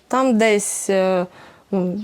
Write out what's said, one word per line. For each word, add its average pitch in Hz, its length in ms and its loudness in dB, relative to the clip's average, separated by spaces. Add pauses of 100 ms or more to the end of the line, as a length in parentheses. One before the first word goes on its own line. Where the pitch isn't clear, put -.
Там 254 300 2
десь, 208 520 0
е, 190 360 0 (440)
ну, 180 340 -2